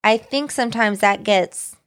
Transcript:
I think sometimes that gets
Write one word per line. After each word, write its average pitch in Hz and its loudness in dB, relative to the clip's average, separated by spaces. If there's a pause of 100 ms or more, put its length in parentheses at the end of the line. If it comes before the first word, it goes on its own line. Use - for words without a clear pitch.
I 220 4
think 277 -6
sometimes 226 -2
that 202 2
gets - 0 (120)